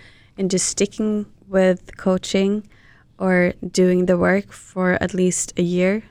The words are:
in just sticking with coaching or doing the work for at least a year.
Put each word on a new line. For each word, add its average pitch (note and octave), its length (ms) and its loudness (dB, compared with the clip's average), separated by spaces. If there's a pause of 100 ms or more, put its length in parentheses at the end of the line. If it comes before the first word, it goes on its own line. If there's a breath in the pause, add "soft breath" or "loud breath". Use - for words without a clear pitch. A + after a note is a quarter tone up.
(380 soft breath)
in F#3+ 120 -2
just F#3 180 -2
sticking G#3 580 -4 (220)
with F#3 500 0
coaching G3 720 -2 (500 soft breath)
or F3+ 360 2 (180)
doing F3+ 360 2
the F3+ 100 2
work F3+ 340 0
for - 500 -2
at F#3 120 -4
least F3+ 440 -2
a F3+ 60 2
year. F3+ 480 0